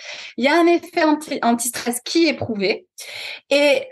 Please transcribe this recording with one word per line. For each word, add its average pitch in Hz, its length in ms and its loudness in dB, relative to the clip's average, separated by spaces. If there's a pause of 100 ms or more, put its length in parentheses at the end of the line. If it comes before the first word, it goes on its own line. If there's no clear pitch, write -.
(360)
Il 233 80 -4
y 277 60 4
a 330 100 4
un 330 60 6
effet 339 400 2
anti, 302 380 0
anti-stress 240 600 -2
qui 330 240 2
est 277 60 2
prouvé. 214 540 -4 (640)
Et, 285 420 4